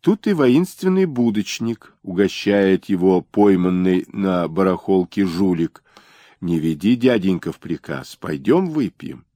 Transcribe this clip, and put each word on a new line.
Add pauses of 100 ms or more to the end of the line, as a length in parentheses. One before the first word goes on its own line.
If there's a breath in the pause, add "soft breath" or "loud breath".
Тут
и
воинственный
будочник
угощает
его
пойманный
на
барахолке
жулик. (580 soft breath)
«Не
веди,
дяденька,
в
приказ,
пойдем
выпьем». (120)